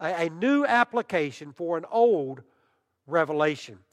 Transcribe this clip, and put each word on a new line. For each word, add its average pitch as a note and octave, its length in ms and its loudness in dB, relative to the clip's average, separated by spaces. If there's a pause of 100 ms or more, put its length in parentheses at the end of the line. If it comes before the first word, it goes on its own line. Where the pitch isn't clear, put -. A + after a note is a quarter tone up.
"a, E3 260 -2
a E3 40 -4
new C4 360 2
application E3 840 0
for E3+ 260 -4
an D#3 100 -8
old D#3 540 2 (640)
revelation." D3+ 720 0 (140)